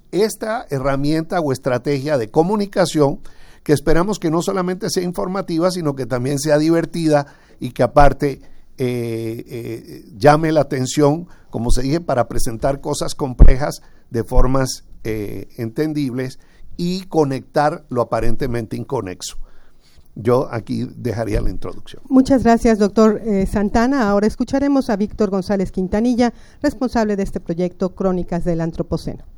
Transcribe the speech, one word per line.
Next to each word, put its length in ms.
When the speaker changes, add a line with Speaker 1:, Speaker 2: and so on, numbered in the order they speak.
Speaker 1:
esta 580
herramienta 720
o 120
estrategia 680
de 120
comunicación 880
que 80
esperamos 460
que 120
no 120
solamente 480
sea 120
informativa, 680
sino 240
que 120
también 320
sea 200
divertida 680
y 140
que 100
aparte, 580
eh, 680
eh, 580
llame 340
la 120
atención, 640
como 200
se 120
dije, 180
para 260
presentar 540
cosas 340
complejas 680
de 160
formas, 600
eh, 440
entendibles 800
y 260
conectar 880
lo 100
aparentemente 760
inconexo. 600
Yo 360
aquí 460
dejaría 440
la 100
introducción. 580
Speaker 2:
Muchas 340
gracias, 360
doctor, 460
eh, 220
Santana. 640
Ahora 180
escucharemos 640
a 60
Víctor 340
González 400
Quintanilla, 600
responsable 540
de 60
este 180
proyecto 540
Crónicas 500
del 160
Antropoceno. 640